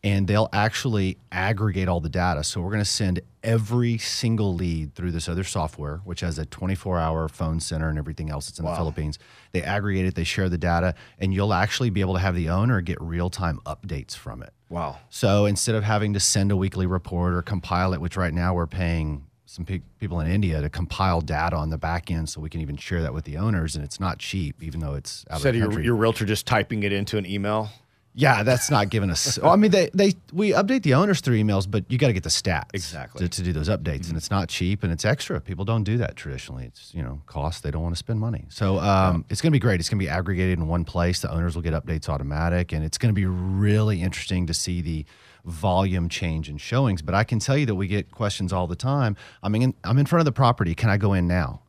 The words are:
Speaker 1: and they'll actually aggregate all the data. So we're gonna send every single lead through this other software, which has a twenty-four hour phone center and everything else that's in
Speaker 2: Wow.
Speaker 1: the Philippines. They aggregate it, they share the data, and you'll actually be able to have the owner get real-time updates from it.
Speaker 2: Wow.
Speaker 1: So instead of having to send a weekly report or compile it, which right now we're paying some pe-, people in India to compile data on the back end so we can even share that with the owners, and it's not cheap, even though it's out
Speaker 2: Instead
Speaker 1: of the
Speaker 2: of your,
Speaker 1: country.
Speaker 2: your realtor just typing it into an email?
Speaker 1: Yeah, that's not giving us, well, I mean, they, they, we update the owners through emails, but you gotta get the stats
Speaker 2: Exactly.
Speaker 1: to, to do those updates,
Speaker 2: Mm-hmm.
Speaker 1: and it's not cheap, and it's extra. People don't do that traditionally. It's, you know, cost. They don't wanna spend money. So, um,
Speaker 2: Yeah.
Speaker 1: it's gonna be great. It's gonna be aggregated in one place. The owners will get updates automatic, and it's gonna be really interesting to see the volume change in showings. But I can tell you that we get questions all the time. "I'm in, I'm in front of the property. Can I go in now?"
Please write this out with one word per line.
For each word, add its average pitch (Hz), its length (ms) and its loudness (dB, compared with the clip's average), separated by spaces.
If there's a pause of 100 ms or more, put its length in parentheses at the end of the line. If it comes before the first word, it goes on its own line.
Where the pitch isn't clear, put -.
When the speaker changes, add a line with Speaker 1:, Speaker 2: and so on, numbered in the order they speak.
Speaker 1:
and 98 220 2
they'll 107 260 4
actually 104 640 0 (120)
aggregate 95 580 0
all 87 120 2
the 78 80 -4
data. 87 340 0
So - 200 -4
we're 90 80 -4
gonna 104 160 0
send 92 340 0 (220)
every 113 560 2
single 107 560 0
lead 82 400 -2
through 87 180 -4
this 80 160 -4
other 87 160 -4
software, 78 600 -6
which - 160 -10
has 82 180 -4
a 78 80 -6
twenty-four 92 520 -4
hour 80 300 0
phone 80 320 -2
center 80 300 -4
and 76 80 -2
everything 76 320 -6
else 71 160 -8
that's - 120 -14
in 82 60 -6
Speaker 2:
Wow. 87 80 -2
Speaker 1:
the 85 60 -4
Philippines. 76 400 -4 (340)
They 92 100 -2
aggregate 98 440 0
it, 95 80 0
they 82 100 -2
share 92 240 0
the 87 100 0
data, 85 360 2 (240)
and 95 160 0
you'll 101 180 2
actually 104 380 2
be 98 100 -2
able 92 140 2
to 90 60 0
have 92 140 2
the 85 140 0
owner 98 320 2
get 87 220 -6
real-time 85 640 -2
updates 76 500 -10
from - 260 -14
it. - 100 -20 (180)
Speaker 2:
Wow. 80 280 -6 (120)
Speaker 1:
So 104 340 4
instead 104 300 2
of 110 100 0
having 104 300 2
to 101 60 0
send 98 300 2
a 101 60 2
weekly 95 300 0
report 87 480 0
or 87 80 0
compile 92 500 0
it, 82 80 -4
which 87 160 -6
right 90 160 0
now 90 220 0
we're 85 120 0
paying 80 580 -2 (200)
some - 220 -12
pe-, 90 160 -4 (180)
people 87 200 -4
in 80 100 0
India 87 320 2
to 73 80 -2
compile 85 500 0
data 78 340 -2
on 78 140 -2
the 80 80 -4
back 82 340 -4
end 82 200 -2
so - 100 -12
we 78 80 -8
can 80 140 -6
even 71 160 -6
share 85 240 -4
that 73 100 -2
with 76 120 -6
the 73 120 -10
owners, 87 400 0
and 73 80 -6
it's - 160 -12
not 95 180 -2
cheap, 82 440 -6
even 80 180 -6
though 71 140 -4
it's - 360 -10
out - 60 -6
Speaker 2:
Instead 139 140 0
Speaker 1:
of - 40 0
the 117 40 2
Speaker 2:
of 113 60 2
your, 107 40 0
Speaker 1:
country. 104 160 -2
Speaker 2:
your 120 100 4
realtor 113 300 2
just 104 220 0
typing 107 380 0
it 101 80 0
into 101 260 -2
an 95 80 -4
email? 104 420 -2 (460)
Speaker 1:
Yeah, 127 280 2
that's 123 280 2
not 104 200 2
giving 98 200 0
us, 85 280 -2
well, 160 140 6
I 185 40 8
mean, 214 140 8
they, 180 240 4
they, 196 180 4 (220)
we 202 180 2
update 208 300 2
the 143 100 4
owners 175 300 4
through 120 200 4
emails, 98 280 2
but 101 200 0
you 131 60 0
gotta 127 160 4
get 92 120 0
the - 40 -4
stats 80 460 0
Speaker 2:
Exactly. 82 520 -10
Speaker 1:
to, - 20 -2
to 92 140 -4
do 87 120 0
those 78 160 0
updates, 80 300 -2
Speaker 2:
Mm-hmm. 85 100 -6
Speaker 1:
and 82 80 -2
it's - 120 -8
not 95 200 0
cheap, 95 320 -2
and 87 100 0
it's 82 140 -4
extra. 113 340 -2
People 90 260 -8
don't 113 180 0
do 110 140 0
that - 160 -2
traditionally. 64 520 -10
It's, - 280 -20
you 85 80 -6
know, 65 240 -8
cost. 73 360 -6
They 76 80 -4
don't 80 120 -4
wanna 85 140 -2
spend 110 240 -4
money. 110 300 -2
So, 98 300 0
um, 95 460 4
Speaker 2:
Yeah. - 60 -6
Speaker 1:
it's 101 100 -2
gonna 160 100 4
be 143 60 6
great. 98 220 4
It's 85 100 -2
gonna 107 80 2
be 92 120 0
aggregated 90 480 0
in 80 100 -2
one 85 160 0
place. 87 360 0
The - 100 -4
owners 82 240 0
will 85 80 -4
get 80 100 0
updates 78 380 -4
automatic, 78 600 0
and 78 120 -2
it's 80 140 -4
gonna 113 160 4
be 95 120 2
really 95 760 2
interesting 90 440 -2
to 80 80 -2
see 87 280 -2
the 78 240 -4 (380)
volume 90 640 2
change 80 400 -4
in 73 100 -10
showings. 117 440 0
But 85 120 -2
I 104 100 4
can 113 140 0
tell 135 180 2
you 147 100 2
that 110 80 0
we 95 140 -2
get 101 220 -2
questions 98 420 -2
all 90 140 0
the 85 100 -4
time. 127 400 0 (260)
"I'm 104 120 0
in, 120 200 2 (100)
I'm 127 140 4
in 143 80 6
front 170 140 4
of 165 60 6
the 135 60 2
property. 117 420 4
Can 113 160 2
I 98 60 4
go 98 180 4
in 87 120 4
now?" 87 420 0